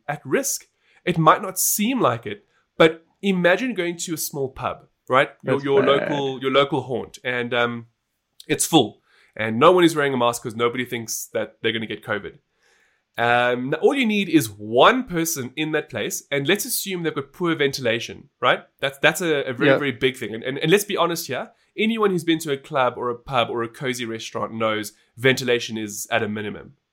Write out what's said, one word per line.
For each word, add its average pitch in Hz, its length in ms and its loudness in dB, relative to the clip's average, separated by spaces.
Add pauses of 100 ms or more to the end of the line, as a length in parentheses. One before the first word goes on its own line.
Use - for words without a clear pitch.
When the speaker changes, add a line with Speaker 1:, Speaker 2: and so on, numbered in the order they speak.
Speaker 1:
at 147 180 -8
risk. 240 440 -4 (360)
It 170 140 0
might 165 240 6
not 190 160 -8
seem 226 420 -2
like 120 260 0
it, 104 180 -10 (320)
but 165 280 4 (180)
imagine 196 520 2
going 175 240 -4
to 170 160 -8
a 156 40 -8
small 139 320 -6
pub, 120 360 -8 (220)
right? 135 220 4 (120)
Your, 131 120 0
Speaker 2:
That's 135 100 -4
Speaker 1:
your 139 180 4
Speaker 2:
bad. 131 60 4 (220)
Speaker 1:
local, 135 300 -4
your 131 100 -2
local 139 320 2
haunt, 120 420 -8
and, 123 300 -4
um, 120 320 0 (600)
it's - 180 0
full, 135 340 2 (360)
and 110 220 -2
no 151 140 8
one 180 120 6
is 160 120 4
wearing 139 180 0
a - 20 -2
mask 120 260 0
'cause 113 140 -8
nobody 120 280 0
thinks 117 480 -8
that 110 300 -6
they're 110 100 0
gonna 110 140 -6
get 104 180 -10
covid. 98 340 -8 (800)
Um, 123 520 2
now 151 80 -2
all 254 160 4
you 269 120 0
need 208 220 0
is 139 220 4
one 120 540 4
person 160 520 -4
in 156 160 -4
that 151 180 -4
place, 113 400 -6
and 139 180 -2
let's 202 160 0
assume 190 380 -6
they've 156 120 -4
got - 180 -10
poor 170 220 -2
ventilation, 120 760 -4 (100)
right? 151 200 2 (200)
That's, 139 180 -6
that's 156 220 2
a, 156 280 0
a 131 40 -4
very, 135 180 2
Speaker 2:
Yeah. 135 80 4
Speaker 1:
very 143 140 -2
big 131 240 0
thing. 107 180 -8
And, 117 80 -10
and, 135 160 -6
and 156 120 0
let's 202 140 4
be 196 120 -6
honest 170 300 -2
here, 139 240 -8 (260)
anyone 220 340 2
who's 175 140 -2
been 165 160 2
to 156 120 -4
a 139 40 0
club 131 400 0
or 123 140 -4
a 117 40 -4
pub 117 360 -2
or 117 120 -4
a 117 60 -4
cozy 123 380 -6
restaurant 110 480 -8
knows 107 380 -2 (240)
ventilation 120 600 2
is 104 340 -8
at 113 120 2
a 104 60 -2
minimum, 104 460 -8 (180)